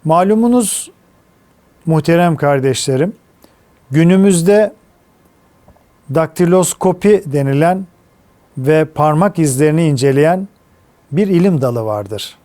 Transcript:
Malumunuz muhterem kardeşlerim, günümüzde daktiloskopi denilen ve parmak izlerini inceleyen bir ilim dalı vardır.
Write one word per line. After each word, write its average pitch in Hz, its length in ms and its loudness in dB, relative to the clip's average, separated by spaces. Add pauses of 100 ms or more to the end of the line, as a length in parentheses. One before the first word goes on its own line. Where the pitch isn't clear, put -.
Malumunuz 214 880 0 (920)
muhterem 165 500 2
kardeşlerim, 139 800 -2 (760)
günümüzde 190 840 2 (1400)
daktiloskopi 180 1080 0
denilen 147 600 -2 (720)
ve 151 280 0
parmak 151 540 0
izlerini 151 460 0
inceleyen 147 600 0 (640)
bir 190 160 -2
ilim 175 340 0
dalı 120 240 -4
vardır. 104 600 -8